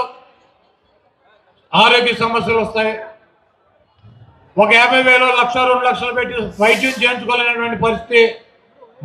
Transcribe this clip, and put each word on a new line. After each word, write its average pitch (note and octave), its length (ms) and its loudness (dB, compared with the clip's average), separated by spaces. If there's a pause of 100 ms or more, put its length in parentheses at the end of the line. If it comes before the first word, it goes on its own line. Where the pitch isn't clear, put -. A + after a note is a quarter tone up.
(1700)
ఆరోగ్య A#3 400 2 (100)
సమస్యలు A3+ 400 -2
వస్తాయి, A3 300 -4 (1700)
ఒక G#3+ 60 2 (100)
యాభై B3+ 280 4
వేలు, B3+ 180 4 (140)
లక్ష, B3 160 0 (140)
రెండు B3+ 180 2
లక్షలు B3 300 -4
పెట్టి A#3+ 180 -4 (260)
వైద్యం A3 380 2
చేయించుకోలేనటువంటి A#3 840 -2
పరిస్థితి, A#3 360 0 (840)